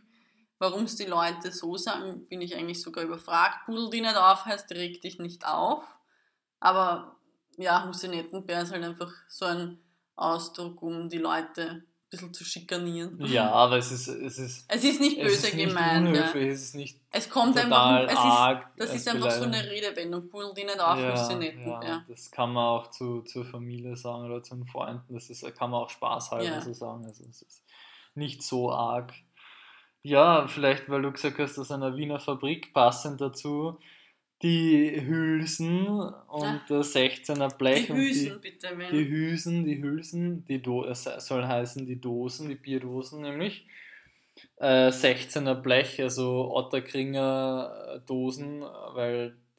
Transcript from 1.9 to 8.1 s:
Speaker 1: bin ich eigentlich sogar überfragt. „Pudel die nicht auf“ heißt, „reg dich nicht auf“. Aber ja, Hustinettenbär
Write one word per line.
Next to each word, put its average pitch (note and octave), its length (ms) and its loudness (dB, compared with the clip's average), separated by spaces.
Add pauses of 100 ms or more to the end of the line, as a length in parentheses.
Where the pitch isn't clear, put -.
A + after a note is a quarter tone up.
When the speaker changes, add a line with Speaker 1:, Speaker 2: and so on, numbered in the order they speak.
Speaker 1:
bin F3+ 140 -12
ich F3 140 -10
eigentlich F3 260 -8
sogar E3 220 -8
überfragt. E3+ 600 0
„Pudel A3+ 240 -6
die A3+ 120 -4
nicht A3 160 0
auf“ F#3+ 280 6
heißt, G3+ 260 -6
„reg F3 300 -8
dich F3+ 180 -12
nicht F3 260 -10
auf“. F3+ 380 0 (760)
Aber F3+ 580 2 (400)
ja, F3+ 300 4
Hustinettenbär F3+ 760 -6